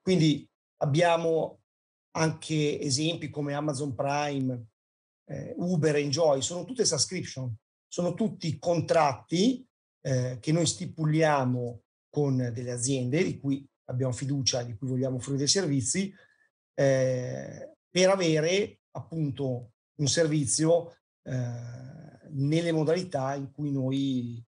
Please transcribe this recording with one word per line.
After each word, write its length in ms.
Quindi 480
abbiamo 800
anche 720
esempi 500
come 240
Amazon 400
Prime, 720
eh, 300
Uber, 400
Enjoy, 460
sono 220
tutte 200
subscription, 720
sono 280
tutti 440
contratti, 1040
eh, 400
che 100
noi 160
stipuliamo 1160
con 420
delle 200
aziende 500
di 160
cui 260
abbiamo 280
fiducia, 520
di 100
cui 140
vogliamo 280
offrire 220
dei 80
servizi, 680
eh, 1000
per 200
avere 720
appunto 800
un 120
servizio, 880
eh, 1080
nelle 420
modalità 640
in 180
cui 180
noi 760